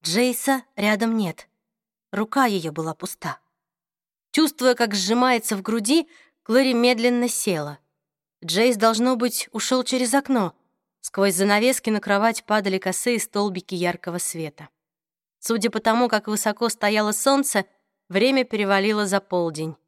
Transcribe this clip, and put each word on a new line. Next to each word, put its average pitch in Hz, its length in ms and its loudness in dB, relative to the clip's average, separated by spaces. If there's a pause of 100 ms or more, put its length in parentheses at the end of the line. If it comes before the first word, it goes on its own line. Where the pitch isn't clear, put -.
Джейса 247 600 0 (120)
рядом 214 400 0
нет. 190 320 -4 (640)
Рука 214 340 0
её 180 260 -2
была 160 240 -6
пуста. - 440 -10 (920)
Чувствуя, 285 420 2
как 233 220 0
сжимается 226 600 0
в 190 60 -8
груди, 233 480 0 (320)
Клэри 254 320 2
медленно 240 560 2
села. 151 480 -4 (680)
Джейс, 214 320 2
должно 226 400 2
быть, 233 360 -2
ушёл 254 320 -2
через 254 300 -2
окно. 262 420 0 (460)
Сквозь 196 340 0
занавески 214 560 2
на 208 100 0
кровать 208 440 0
падали 196 340 0
косые 214 400 -2
столбики 196 560 -4
яркого 175 420 -4
света. 156 520 -8 (760)
Судя 226 240 -2
по 214 120 -4
тому, 233 260 2
как 214 200 0
высоко 214 420 -2
стояло 214 420 0
солнце, 269 540 0 (420)
время 247 380 2
перевалило 208 600 0
за 196 140 0
полдень. 165 560 -4 (120)